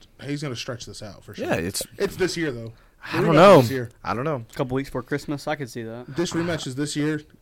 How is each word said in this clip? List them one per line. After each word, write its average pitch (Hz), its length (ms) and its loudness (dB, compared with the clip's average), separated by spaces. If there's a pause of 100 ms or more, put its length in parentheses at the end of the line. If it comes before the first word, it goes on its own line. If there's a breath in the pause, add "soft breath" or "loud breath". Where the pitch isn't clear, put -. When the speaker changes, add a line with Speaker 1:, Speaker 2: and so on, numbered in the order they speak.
(240)
Speaker 1:
he's 143 180 -8
gonna 135 140 -8
stretch 117 320 -10
this 107 160 -16
out 98 200 -18
for 101 120 -18
sure. 247 100 -8
Speaker 2:
Yeah, 349 100 -2
it's 85 280 -4 (140)
Speaker 1:
It's 202 180 -4
this 175 220 -2
year, 156 140 -2
though. 113 200 -10 (340)
Speaker 2:
I - 140 -6
Speaker 1:
The - 80 2
Speaker 2:
don't - 80 4
Speaker 1:
rematch - 20 10
Speaker 2:
know. 180 220 12
Speaker 1:
is 120 60 6
this 113 60 -4
year. 127 200 -4 (120)
Speaker 2:
I 95 120 -4
don't 123 80 -4
know. 139 260 -4
Speaker 3:
A - 60 -20
couple 127 200 -4
weeks 139 140 -4
before 127 140 -6
Christmas, 143 460 -6
I 156 60 -2
could 139 140 -10
see 117 140 -10
that. 120 320 -12
Speaker 1:
This 175 160 -2
rematch 170 340 -4
is 131 100 -8
this 147 200 -4
year. 151 260 -2 (200)